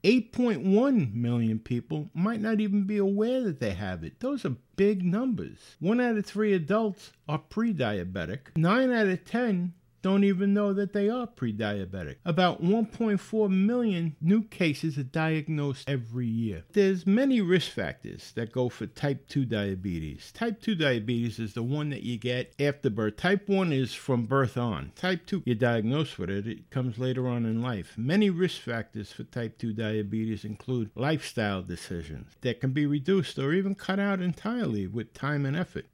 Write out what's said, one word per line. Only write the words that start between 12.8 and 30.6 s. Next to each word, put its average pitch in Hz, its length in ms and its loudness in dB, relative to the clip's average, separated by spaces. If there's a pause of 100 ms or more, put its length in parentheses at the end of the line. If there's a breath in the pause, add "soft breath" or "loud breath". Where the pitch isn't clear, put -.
point 220 340 0
four 214 300 0
million 190 720 2
new 202 220 4
cases 156 560 0
are 135 40 -2
diagnosed 151 880 -2
every 123 380 -2
year. 113 360 -2 (100)
There's 190 340 4
many 247 340 4
risk 175 300 2
factors - 640 -8
that 113 160 -4
go 127 180 0
for - 160 -8
type - 420 -4
two 139 180 0
diabetes. 95 840 -4
Type 233 300 -4
two 220 140 0
diabetes 120 640 0
is 110 160 -6
the 117 80 -4
one 147 260 -2
that 131 140 -6
you 120 160 -6
get 123 400 -4
after 139 320 0
birth. 107 260 -2
Type 190 320 0
one 190 240 2
is 131 220 0
from 120 320 -2
birth 131 320 2
on. 87 360 -2
Type 180 300 -2
two, 190 180 -2
you're 123 120 2
diagnosed 120 640 0
with 92 100 -4
it. 101 160 -2
It - 240 -10
comes 127 300 -4
later 127 280 -2
on 120 200 -2
in 113 160 0
life. 117 340 -6
Many 180 320 4
risk 175 320 0
factors 110 500 -8
for - 120 -12
type 117 340 -6
two 113 160 -4
diabetes 107 720 -2
include 110 480 -4